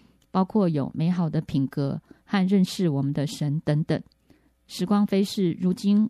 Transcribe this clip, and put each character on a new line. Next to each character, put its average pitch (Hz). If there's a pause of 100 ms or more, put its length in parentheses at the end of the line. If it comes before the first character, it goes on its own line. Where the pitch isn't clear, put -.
(300)
包 185
括 190
有 147
美 165
好 175
的 151
品 135
格 139 (240)
和 190
认 190
识 180
我 139
们 139
的 143
神 147
等 151
等。 151 (640)
时 -
光 208
飞 202
逝， 185
如 180
今 208